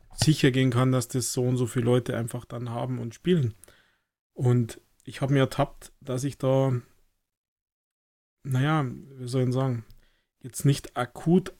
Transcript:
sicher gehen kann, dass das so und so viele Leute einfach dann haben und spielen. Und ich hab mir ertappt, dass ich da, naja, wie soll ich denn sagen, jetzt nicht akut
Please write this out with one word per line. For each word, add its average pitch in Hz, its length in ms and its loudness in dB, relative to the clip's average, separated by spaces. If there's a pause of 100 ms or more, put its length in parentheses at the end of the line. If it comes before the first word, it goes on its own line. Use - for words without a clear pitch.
(140)
sicher 156 360 4
gehen 131 200 4
kann, 127 220 2
dass 127 160 0
das 123 240 -4
so 127 100 -2
und 127 140 0
so 123 100 0
viele 117 200 -2
Leute 123 300 2
einfach 117 280 -6
dann 120 260 -10
haben 123 280 -4
und 117 160 -8
spielen. 151 400 0 (800)
Und 123 460 2 (240)
ich - 180 -12
hab 135 80 0
mir 139 100 4
ertappt, - 600 -2
dass 123 240 -6
ich 139 140 -6
da, 135 340 2 (1700)
naja, 143 420 0
wie 127 420 -12
soll 127 140 -2
ich 127 60 2
denn 127 60 0
sagen, 127 320 -2 (560)
jetzt - 240 -8
nicht - 320 0
akut 165 640 0